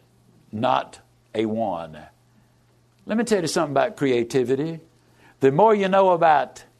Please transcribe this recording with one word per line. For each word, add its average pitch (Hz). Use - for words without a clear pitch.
Not 127
a 110
one. 90
Let 214
me 240
tell 214
you 160
something 151
about 131
creativity. 131
The 135
more 208
you 196
know 190
about 160